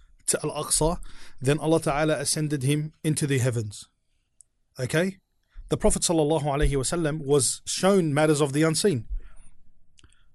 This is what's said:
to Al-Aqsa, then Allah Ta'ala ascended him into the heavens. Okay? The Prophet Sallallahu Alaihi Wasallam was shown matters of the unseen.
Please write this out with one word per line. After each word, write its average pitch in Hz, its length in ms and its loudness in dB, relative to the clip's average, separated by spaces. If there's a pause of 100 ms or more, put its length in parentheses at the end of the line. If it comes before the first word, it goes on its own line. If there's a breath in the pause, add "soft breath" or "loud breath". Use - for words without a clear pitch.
(280)
to - 160 0
Al-Aqsa, 151 540 -2 (440 loud breath)
then 143 180 2
Allah 156 220 2
Ta'ala 151 360 0
ascended 147 460 -2
him 151 300 0 (100)
into 156 240 0
the 135 120 0
heavens. 113 480 -2 (920)
Okay? 160 380 -2 (520)
The 147 80 0
Prophet - 240 2
Sallallahu 156 420 2
Alaihi 147 280 2
Wasallam 151 520 -2
was 135 420 2
shown 185 480 2
matters 151 280 4
of 139 120 2
the 151 100 2
unseen. 160 420 2 (1300 soft breath)